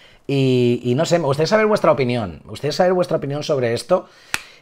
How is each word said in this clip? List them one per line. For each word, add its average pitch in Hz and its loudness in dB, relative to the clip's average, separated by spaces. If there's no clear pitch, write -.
Y, 127 2
y 123 0
no 139 0
sé, 175 2
me 160 -2
gustaría 139 0
saber 214 2
vuestra 196 2
opinión, 120 -2
me - -20
gustaría 143 -6
saber 185 2
vuestra 175 0
opinión 143 -6
sobre 127 -2
esto - -2